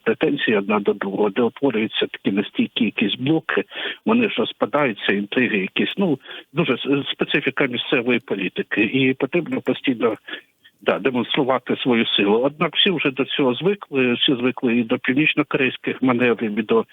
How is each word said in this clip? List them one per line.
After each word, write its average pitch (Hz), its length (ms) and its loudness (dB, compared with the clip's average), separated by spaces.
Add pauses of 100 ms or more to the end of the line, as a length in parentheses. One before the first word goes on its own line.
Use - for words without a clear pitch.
(100)
претензії 143 460 0
одна 101 240 0
до 208 120 0
другого, 101 380 0
де 123 120 0
утворюються 113 640 0
такі - 300 -4
нестійкі 113 480 -2
якісь 101 300 0
блоки, 147 500 -2 (420)
вони 113 220 2
ж - 100 -6
розпадаються, 117 760 -2
інтриги 104 460 0
якісь, 98 400 -2
ну, 175 200 2 (340)
дуже 135 220 0
с-, 135 380 0
специфіка - 540 -2
місцевої 120 520 0
політики, 98 640 -4
і 131 320 2
потрібно 143 460 -4
постійно, 120 560 -2 (640)
да, 95 180 0
демонструвати 123 800 -2
свою 117 300 2
силу. 104 320 2
Однак 147 380 -2
всі - 140 4
вже 147 200 0
до 131 140 -2
цього 127 300 0
звикли, 139 580 0
всі 135 220 2
звикли 120 420 0
і 123 60 4
до 120 160 0
північнокорейських 139 1040 0
маневрів, 117 560 2
і 113 40 0
до 113 300 2